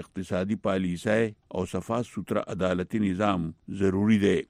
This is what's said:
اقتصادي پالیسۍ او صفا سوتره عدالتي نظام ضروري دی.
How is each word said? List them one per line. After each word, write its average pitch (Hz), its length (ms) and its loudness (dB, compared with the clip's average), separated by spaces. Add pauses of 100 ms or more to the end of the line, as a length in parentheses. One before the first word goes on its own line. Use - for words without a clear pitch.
اقتصادي 95 640 -4
پالیسۍ 98 640 0 (260)
او 92 80 -2 (100)
صفا 113 260 -4 (100)
سوتره 104 340 -4 (120)
عدالتي 92 500 0
نظام 92 400 0 (380)
ضروري 101 420 4
دی. 95 100 6 (160)